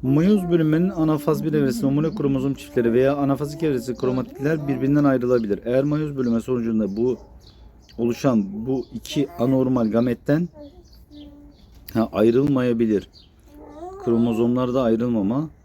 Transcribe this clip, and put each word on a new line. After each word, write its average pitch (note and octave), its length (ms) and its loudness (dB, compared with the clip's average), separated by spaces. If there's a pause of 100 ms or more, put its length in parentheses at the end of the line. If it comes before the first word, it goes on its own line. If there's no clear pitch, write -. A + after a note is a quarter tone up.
Mayoz E3+ 480 4
bölünmenin E3 400 2
anafaz D#3 540 0
bir D#3 80 -2
evresinde C#3 340 0
homolog D3 320 0
kromozom C#3 360 -2
çiftleri A#2 380 -2
veya C3+ 240 4
anafazik C#3+ 460 -2
evresi B2+ 340 -2
kromatikler C3+ 720 -2
birbirinden C#3 360 2
ayrılabilir. B2 600 2
Eğer C3 200 2
mayoz D3 320 -2
bölünme A#2+ 240 0
sonucunda A2+ 560 -2
bu A#2 220 0 (800)
oluşan A2+ 680 0
bu C3 280 -4
iki C#3 340 -4 (100)
anormal B2+ 520 2
gametten, B2+ 580 0 (1500)
ha, A2 180 0
ayrılmayabilir. A#2 960 2 (960)
Kromozomlarda A#2+ 760 0
ayrılmama. A#2 680 0 (140)